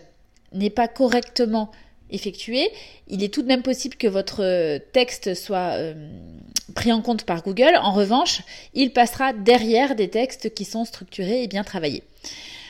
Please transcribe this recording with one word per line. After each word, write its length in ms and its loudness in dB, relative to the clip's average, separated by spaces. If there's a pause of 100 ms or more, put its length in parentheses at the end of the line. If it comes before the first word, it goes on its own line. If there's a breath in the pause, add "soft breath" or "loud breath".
(520)
n'est 180 0
pas 160 2
correctement 840 0 (380 soft breath)
effectué, 600 -4 (380 loud breath)
il 160 -4
est 100 -6
tout 80 -2
de 60 -4
même 140 2
possible 340 -4
que 100 -2
votre 720 0 (140)
texte 420 0
soit, 380 -4
euh, 220 -6 (800)
pris 160 2
en 100 2
compte 220 -2
par 180 -2
Google. 380 6
En 120 2
revanche, 500 2 (320 loud breath)
il 180 2
passera 400 2
derrière 640 4
des 120 0
textes 460 -4
qui 100 -8
sont 200 -6
structurés 580 -4
et 60 -6
bien 160 -4
travaillés. 400 -6 (640 loud breath)